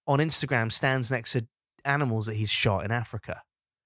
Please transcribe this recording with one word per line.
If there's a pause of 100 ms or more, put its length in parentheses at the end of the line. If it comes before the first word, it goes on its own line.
on
Instagram
stands
next
to (380)
animals
that
he's
shot
in
Africa. (440)